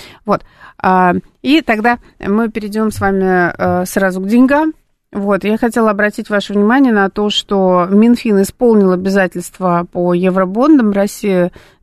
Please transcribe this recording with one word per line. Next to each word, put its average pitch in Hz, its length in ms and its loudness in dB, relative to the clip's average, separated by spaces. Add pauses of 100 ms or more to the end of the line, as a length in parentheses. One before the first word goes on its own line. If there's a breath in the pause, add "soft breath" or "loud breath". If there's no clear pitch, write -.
(260 loud breath)
Вот. 202 180 -2 (340 loud breath)
А, 185 380 2 (260)
и 277 200 2
тогда 233 380 -2 (200 soft breath)
мы 220 300 -2
перейдём 214 420 -4
с - 80 -10
вами, 190 580 0
э, 180 280 -2
сразу 190 360 -2
к 190 60 -6
деньгам. 269 460 2 (380)
Вот, 196 340 -2
я 214 120 -2
хотела 226 320 0
обратить 208 400 -4
ваше 202 240 -4
внимание 233 380 2
на 196 180 2
то, 208 200 -4
что 185 600 0
Минфин 214 520 2
исполнил 208 500 2
обязательства 180 1000 -2
по 175 240 -2
евробондам 190 800 2
России 196 600 0 (320 soft breath)